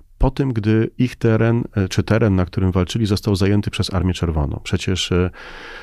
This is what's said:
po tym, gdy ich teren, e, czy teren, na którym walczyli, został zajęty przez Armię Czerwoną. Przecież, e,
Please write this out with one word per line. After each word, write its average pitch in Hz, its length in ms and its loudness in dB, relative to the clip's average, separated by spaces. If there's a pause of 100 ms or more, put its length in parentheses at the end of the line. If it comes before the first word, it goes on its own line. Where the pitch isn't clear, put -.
(180)
po - 120 4
tym, 135 220 -2
gdy 110 460 2
ich - 180 -2
teren, 117 560 2
e, 95 160 0
czy - 140 -2
teren, 107 320 2
na 92 120 2
którym 92 260 0
walczyli, 95 340 0
został 101 300 0
zajęty 101 340 2
przez - 240 -4
Armię 90 200 0
Czerwoną. 78 500 -2
Przecież, - 480 -4
e, 90 180 2 (520)